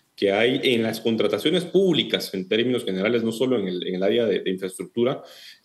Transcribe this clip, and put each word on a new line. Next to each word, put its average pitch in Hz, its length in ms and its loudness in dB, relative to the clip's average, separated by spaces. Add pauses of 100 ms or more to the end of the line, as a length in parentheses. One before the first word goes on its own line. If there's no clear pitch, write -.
(140)
que 101 160 0
hay 120 320 2
en 117 220 2
las 110 160 -4
contrataciones 117 640 0
públicas, 175 680 2
en 92 120 -4
términos 123 380 0
generales, 107 400 0
no 113 80 0
solo 123 260 0
en 98 80 -2
el, 90 220 -4
en 92 80 -4
el 92 80 -2
área 113 220 2
de, 95 160 0
de 92 80 2
infraestructura, 95 760 -4 (400)